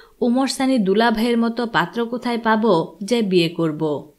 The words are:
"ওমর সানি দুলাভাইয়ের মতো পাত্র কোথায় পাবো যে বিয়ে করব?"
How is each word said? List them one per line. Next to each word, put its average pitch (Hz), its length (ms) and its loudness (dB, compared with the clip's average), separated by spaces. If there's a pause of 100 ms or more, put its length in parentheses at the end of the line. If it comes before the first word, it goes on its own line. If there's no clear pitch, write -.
(200)
"ওমর 247 260 2
সানি 262 320 0
দুলাভাইয়ের 220 600 2
মতো 233 280 -2
পাত্র 233 400 -2
কোথায় 240 320 -4
পাবো 220 640 2
যে 233 200 0
বিয়ে 180 260 2
করব?" 156 720 -4